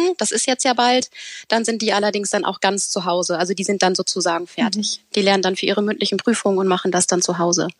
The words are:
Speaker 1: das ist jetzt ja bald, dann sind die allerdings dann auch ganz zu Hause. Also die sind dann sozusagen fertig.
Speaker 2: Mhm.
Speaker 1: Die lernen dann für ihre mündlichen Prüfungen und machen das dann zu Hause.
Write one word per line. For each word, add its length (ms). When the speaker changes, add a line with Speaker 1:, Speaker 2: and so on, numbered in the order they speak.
Speaker 1:
das 120
ist 160
jetzt 160
ja 100
bald, 360
dann 160
sind 160
die 100
allerdings 380
dann 160
auch 160
ganz 280
zu 140
Hause. 340
Also 160
die 120
sind 180
dann 120
sozusagen 520
fertig. 540
Speaker 2:
Mhm. 140
Speaker 1:
Die 60
lernen 220
dann 140
für 80
ihre 160
mündlichen 360
Prüfungen 420
und 80
machen 240
das 160
dann 140
zu 180
Hause. 280